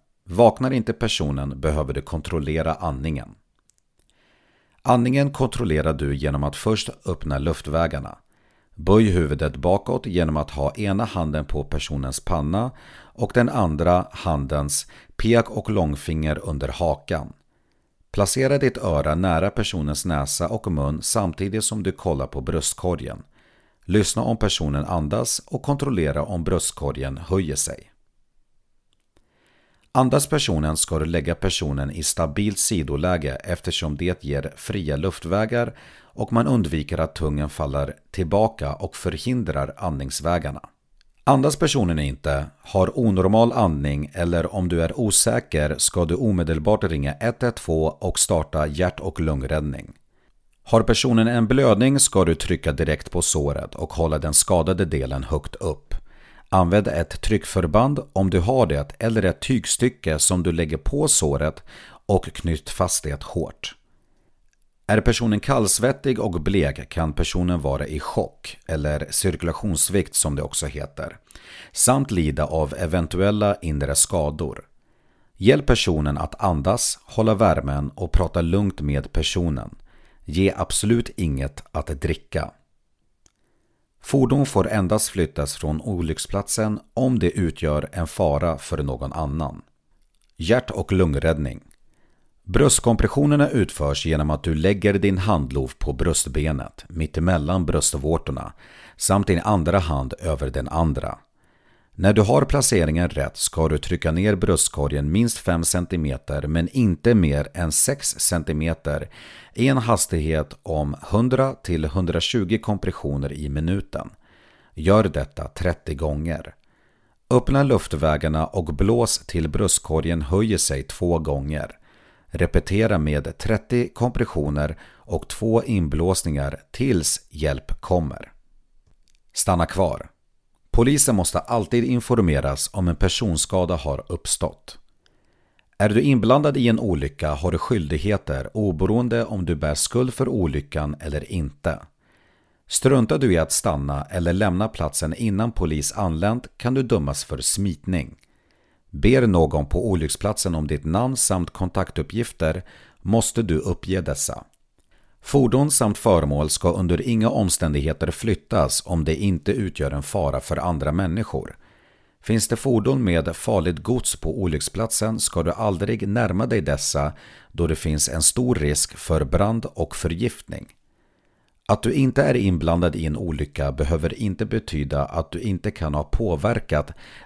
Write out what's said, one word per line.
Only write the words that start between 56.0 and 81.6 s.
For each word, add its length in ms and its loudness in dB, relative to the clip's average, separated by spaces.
Använd 380 4
ett 340 -4
tryckförband 800 2
om 160 2
du 100 2
har 260 2
det 340 -4
eller 260 0
ett 160 0
tygstycke 760 0
som 240 2
du 80 2
lägger 260 -2
på 300 0
såret 560 0
och 200 2
knyt 440 -4
fast 340 -2
det 200 -6
hårt. 520 -8
Är 140 4
personen 380 2
kallsvettig 800 0
och 220 -2
blek 480 0
kan 240 -2
personen 480 0
vara 260 -2
i 120 -6
chock 580 -6
eller 420 -2
cirkulationssvikt 1080 -2
som 200 0
det 60 -4
också 240 -6
heter, 520 -10
samt 400 2
lida 340 2
av 320 -2
eventuella 840 2
inre 340 -2
skador. 720 -2
Hjälp 280 6
personen 520 2
att 240 -6
andas, 640 0
hålla 300 2
värmen 640 2
och 160 -6
prata 300 2
lugnt 400 0
med 320 -2
personen. 640 -2
Ge 320 2
absolut 600 0
inget 540 -2